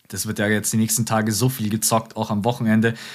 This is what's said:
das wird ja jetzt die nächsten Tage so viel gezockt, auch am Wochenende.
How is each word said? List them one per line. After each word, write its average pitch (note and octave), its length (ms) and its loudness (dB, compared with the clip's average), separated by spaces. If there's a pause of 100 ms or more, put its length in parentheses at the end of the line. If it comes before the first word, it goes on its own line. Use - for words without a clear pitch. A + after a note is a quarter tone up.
das G2 180 -6
wird G#2+ 120 -4
ja G#2 80 2
jetzt G#2 260 0
die A2+ 40 2
nächsten A2 280 2
Tage A2 260 0
so A2 160 2
viel A2+ 220 -2
gezockt, A2 480 0
auch A2 140 -4
am G#2 120 0
Wochenende. A2+ 520 2 (200)